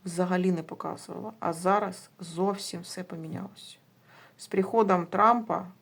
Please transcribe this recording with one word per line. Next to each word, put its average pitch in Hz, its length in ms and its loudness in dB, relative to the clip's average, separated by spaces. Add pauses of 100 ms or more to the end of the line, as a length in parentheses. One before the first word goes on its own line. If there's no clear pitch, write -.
Взагалі 180 480 0
не 165 100 -2
показувало. - 760 -10
А 170 120 -2
зараз 185 580 0 (100)
зовсім 180 600 -4
все 180 240 -12
помінялося. 175 720 -12 (640)
З - 80 -16
приходом 190 600 4
Трампа 202 600 2 (160)